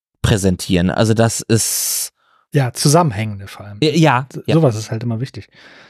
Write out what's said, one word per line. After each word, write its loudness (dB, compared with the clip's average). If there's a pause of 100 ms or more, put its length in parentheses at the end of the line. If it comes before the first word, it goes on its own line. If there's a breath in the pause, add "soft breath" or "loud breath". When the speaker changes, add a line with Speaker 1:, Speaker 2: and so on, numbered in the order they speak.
(220)
Speaker 1:
präsentieren. 2
Also 2
das 0
ist -2 (400)
Speaker 2:
Ja, 0
Zusammenhängende 0
vor -18
allem. -16
Speaker 1:
Ja, 2
ja, 4
Speaker 2:
So-, -12
Speaker 1:
ja. 0
Speaker 2:
sowas 4
ist -10
halt -6
immer -4
wichtig. -10 (420 loud breath)